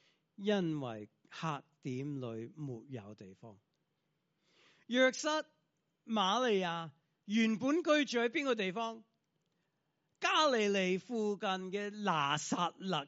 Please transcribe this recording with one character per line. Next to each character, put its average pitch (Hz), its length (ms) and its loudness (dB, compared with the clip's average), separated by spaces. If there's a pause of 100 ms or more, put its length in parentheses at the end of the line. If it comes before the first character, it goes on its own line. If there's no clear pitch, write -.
(360)
因 190 460 0
為 110 260 -8 (220)
客 151 340 -6 (180)
店 139 380 -6
裏 117 380 -8
沒 131 320 -10
有 107 260 -14
地 95 180 -18
方。 107 240 -20 (1300)
約 254 260 4
瑟、 302 320 -2 (600)
瑪 220 400 2
利 208 140 4
亞 170 320 -4 (320)
原 220 340 2
本 269 200 2
居 302 260 4
住 240 160 -2
喺 233 80 2
邊 285 160 -2
個 262 120 0
地 185 180 -2
方？ 226 280 -6 (1200)
加 339 300 4
利 220 180 4
利 190 320 2
附 214 360 -2
近 196 140 -2 (220)
嘅 202 180 -4 (140)
拿 151 340 2
撒 - 400 -2
勒 165 300 -2